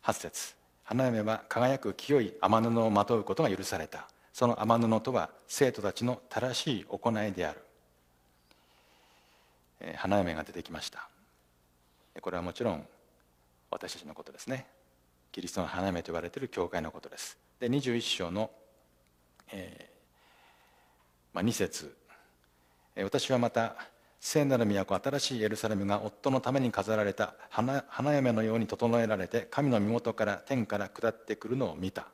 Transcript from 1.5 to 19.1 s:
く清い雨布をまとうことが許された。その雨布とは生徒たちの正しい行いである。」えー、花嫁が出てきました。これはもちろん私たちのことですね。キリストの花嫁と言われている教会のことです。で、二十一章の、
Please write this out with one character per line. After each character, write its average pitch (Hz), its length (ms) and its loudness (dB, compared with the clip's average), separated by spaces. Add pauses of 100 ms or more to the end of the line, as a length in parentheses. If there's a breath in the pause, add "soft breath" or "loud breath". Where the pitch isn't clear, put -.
く 101 160 -4
清 143 260 2
い 104 200 -2
雨 110 280 6
布 117 140 4
を 113 80 4
ま 101 140 6
と 117 140 4
う 101 60 -2
こ 98 100 -2
と 165 80 2
が 110 120 4
許 92 100 -4
さ 95 140 -4
れ 78 80 -6
た。 - 220 -14 (240 soft breath)
そ - 140 2
の 117 140 2
雨 117 260 4
布 110 140 4
と 131 120 -4
は 92 180 0 (180)
生 131 240 4
徒 104 100 -8
た 98 100 0
ち - 120 -6
の 123 240 -2
正 120 260 -2
し 117 260 -2
い 85 40 -14
行 - 260 -2
い 107 220 -2
で 90 140 -2
あ 73 60 -2
る。」 - 80 -14 (2250 soft breath)
え 82 120 -10
ー、 78 40 -10
花 98 220 2
嫁 87 160 0
が 78 100 -6
出 - 80 -14
て 85 100 -10
き - 100 -14
ま 76 100 -8
し - 80 -8
た。 - 180 -16 (1120)
こ 92 100 -6
れ 87 60 -6
は 85 60 -4
も 87 100 -6
ち - 100 -6
ろ 92 100 2
ん 76 140 -6 (840)
私 - 240 -8
た - 60 -14
ち - 20 -20
の 78 120 -16
こ - 100 -16
と - 80 -18
で - 60 -20
す - 100 -14
ね。 131 180 -6 (680)
キ - 80 -10
リ 87 80 -8
ス - 40 -10
ト 95 80 -4
の 85 80 -2
花 92 180 -2
嫁 87 160 -2
と 82 100 -8
言 82 40 -4
わ 82 40 -2
れ 85 80 -8
て - 120 -10
い - 20 -4
る 127 60 -6
教 85 200 -2
会 85 140 -4
の 80 80 -8
こ 80 100 -16
と - 80 -18
で - 80 -18
す。 - 220 -12 (220)
で、 123 80 -2
二 139 120 2
十 127 140 -2
一 117 100 -2
章 87 280 -2
の、 110 180 -2 (1000)